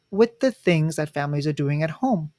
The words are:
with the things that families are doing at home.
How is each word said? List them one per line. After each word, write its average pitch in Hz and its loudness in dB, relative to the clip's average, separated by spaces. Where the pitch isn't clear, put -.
with 226 2
the 262 2
things 160 0
that 151 -4
families 147 -4
are 151 0
doing 147 -2
at 165 0
home. 165 -2